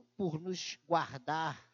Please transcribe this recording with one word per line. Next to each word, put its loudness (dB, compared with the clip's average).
por 0
nos -6
guardar 0